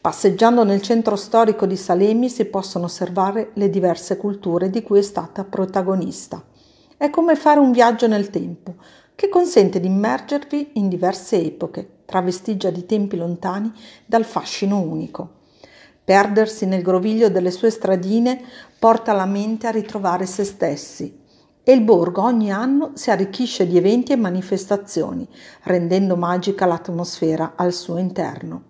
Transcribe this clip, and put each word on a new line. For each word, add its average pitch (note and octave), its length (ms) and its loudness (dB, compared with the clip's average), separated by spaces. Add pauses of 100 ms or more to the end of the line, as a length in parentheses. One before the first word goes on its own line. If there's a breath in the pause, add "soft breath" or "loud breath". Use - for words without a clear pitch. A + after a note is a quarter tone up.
Passeggiando A3 600 2
nel G3 180 2
centro A3 340 0
storico G#3+ 520 2
di F#3 100 -2
Salemi G#3+ 520 2
si A#3 160 -2
possono F#3+ 400 -6
osservare F#3+ 680 -4
le G3+ 160 0
diverse F3 480 0
culture F#3+ 540 -2
di A3+ 100 -4
cui G3+ 180 2
è G3+ 40 4
stata G3 400 -8
protagonista. F#3+ 1000 -4 (540 soft breath)
È D4 140 -2
come E4 240 2
fare D4 240 4
un C4+ 120 6
viaggio A#3 360 4
nel G3+ 240 0
tempo, F3 440 -8 (380 soft breath)
che - 160 -2
consente A#3+ 500 4
di F3 80 -2
immergervi C4+ 880 -2
in G3 160 -2
diverse F#3 500 0
epoche, - 680 -6
tra F#3 160 -2
vestigia F#3 500 -2
di F3 160 -10
tempi G3+ 300 -2
lontani F3+ 540 -4 (340 loud breath)
dal A3+ 200 2
fascino - 540 -2
unico. E3 640 -8 (640 soft breath)
Perdersi G3+ 600 4
nel F#3 160 0
groviglio F#3+ 480 2
delle F#3 200 2
sue F#3 200 0
stradine A3 720 0 (360 loud breath)
porta A3+ 360 4
la G3 100 0
mente G#3+ 440 -4
a A3+ 40 -2
ritrovare G3 540 -2
se F#3 180 -6
stessi - 760 -6 (460 soft breath)
e B3 80 6
il C4 80 8
borgo F#3+ 440 4
ogni A3 280 0
anno C4+ 440 -2
si - 140 -6
arricchisce G3 560 0
di F3 120 2
eventi A3 340 2
e C#4 60 2
manifestazioni, F#3+ 1080 -4 (380 loud breath)
rendendo F3+ 540 0
magica F3+ 480 -2
l'atmosfera E3 920 -2
al F3+ 160 0
suo F3 280 -8
interno. E3+ 720 -8